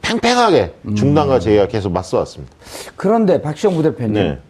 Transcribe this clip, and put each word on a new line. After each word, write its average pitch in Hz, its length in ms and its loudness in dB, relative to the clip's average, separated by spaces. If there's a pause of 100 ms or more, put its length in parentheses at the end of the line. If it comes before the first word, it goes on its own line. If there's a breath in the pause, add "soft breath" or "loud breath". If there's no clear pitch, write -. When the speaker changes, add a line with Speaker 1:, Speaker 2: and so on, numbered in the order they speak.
Speaker 1:
팽팽하게 220 720 2 (100)
Speaker 2:
음. 107 120 -4
Speaker 1:
중단과 139 440 2
재개가 104 300 2
계속 98 240 -4
맞서왔습니다. 85 600 -6 (440 loud breath)
Speaker 2:
그런데 196 440 2
박시영 156 340 -2
부대표님, 139 380 0
Speaker 1:
네. 87 240 0 (120)